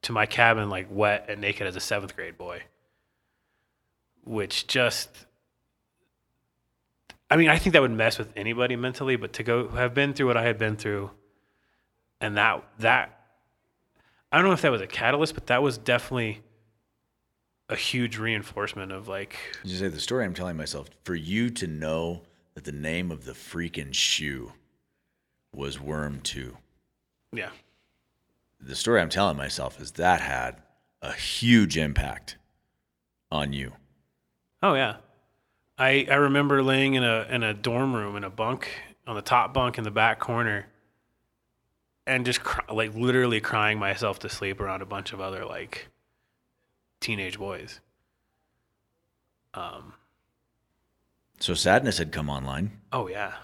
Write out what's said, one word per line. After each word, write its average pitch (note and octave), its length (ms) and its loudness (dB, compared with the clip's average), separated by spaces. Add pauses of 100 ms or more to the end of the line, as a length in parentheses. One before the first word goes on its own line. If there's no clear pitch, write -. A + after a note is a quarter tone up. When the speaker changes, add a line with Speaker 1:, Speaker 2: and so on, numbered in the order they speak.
Speaker 1:
to - 100 -6
my G#2+ 140 4
cabin, A2+ 460 4
like, F#2+ 180 -6
wet G#2 400 2
and G#2 100 -6
naked G2+ 280 -2
as F#2 80 -6
a F#2 40 -8
seventh G2 360 -4
grade F2 240 -12
boy, F2 240 -12 (1600)
which G#2 420 -4
just, - 640 0 (2000)
I D3+ 80 6
mean, D#3+ 120 6
I D#3 80 6
think F3 160 2
that D#3 80 10
would B2+ 100 4
mess A2 260 2
with G#2+ 180 -6
anybody A#2 400 0
mentally, B2+ 400 -2
but A2+ 180 -6
to A#2+ 100 -8
go A#2+ 260 0
have B2 240 0
been C#3 200 2
through C3+ 140 2
what A#2+ 100 4
I A2+ 60 2
had A#2 140 2
been G#2+ 180 0
through, G#2 360 -4 (1080)
and G#2 180 -2
that, G#2 260 4 (160)
that, A2+ 380 2 (1120)
I C#3+ 60 6
don't F3 80 8
know F#3+ 80 6
if E3 80 0
that D3+ 100 4
was A2+ 100 0
a F#2+ 60 -6
catalyst, C#3+ 460 2
but - 140 -12
that B2 160 4
was C3 140 0
definitely A#2 640 0 (1300)
a A2 60 -2
huge A#2 420 -2
reinforcement G#2 760 -4
of, F#2+ 160 -12
like, G2 300 -8 (260)
Speaker 2:
Did F#2+ 80 -8
you F#2 60 -4
say G2 100 -2
the D#2+ 120 -6
story A#2+ 260 -2
I'm F2+ 80 -4
telling F2+ 240 -6
myself, D2 320 -8 (140)
for F2+ 120 -4
you G2 360 0
to G#2+ 160 -6
know D#2+ 560 -4 (320)
that D2 100 -16
the D2+ 60 -10
name D#2+ 400 -4
of C#2+ 140 -10
the - 80 -14
freaking D#2+ 600 -8
shoe C2+ 580 -2 (1040)
was C#2 260 -6
Worm D2 420 -4
Two? C2 360 -8 (760)
Speaker 1:
Yeah. A2 160 -8 (1120)
Speaker 2:
The C2 160 -12
story A2 260 2
I'm D#2+ 80 0
telling F#2 280 0
myself C#2 440 -8
is C#2+ 120 -14
that E2+ 280 4
had B1+ 400 -6 (400)
a C#2+ 120 -8
huge A2+ 640 4
impact C#2+ 600 -2 (960)
on D2 220 -2
you. C2+ 200 -8 (880)
Speaker 1:
Oh, F3+ 140 4
yeah. C3 220 0 (840)
I, C3+ 320 4
I C#3 40 6
remember C#3+ 460 6
laying C3+ 320 4
in B2+ 100 4
a, A2+ 260 2
in B2 120 0
a G#2+ 140 0
dorm B2 400 0
room, G#2 200 -4
in G2+ 80 -6
a G2 60 -6
bunk, A2+ 400 -4 (380)
on A#2 80 -6
the G2+ 80 -6
top B2 300 2
bunk B2 260 2
in A#2 40 -4
the G#2+ 80 -2
back A2 280 4
corner, A2+ 480 -2 (1400)
and C3 200 0
just B2 180 0
cr-, - 280 -4
like, A2 220 -2
literally B2 480 4
crying G#2+ 380 2
myself G2 400 -2
to - 100 -10
sleep G2 300 -6
around F#2+ 240 -6
a - 20 -12
bunch G2 280 -10
of G2 80 -12
other, F#2+ 240 -8
like, - 420 -12 (1120)
teenage F#2+ 400 -6
boys. F#2+ 400 -10 (1800)
Um, - 380 -14 (1500)
Speaker 2:
So F2+ 160 -2
sadness G#2+ 420 4
had D#2+ 140 -4
come D2+ 180 -4
online. C#2+ 500 -6 (120)
Speaker 1:
Oh, B2 160 -4
yeah. G#2 260 -8 (100)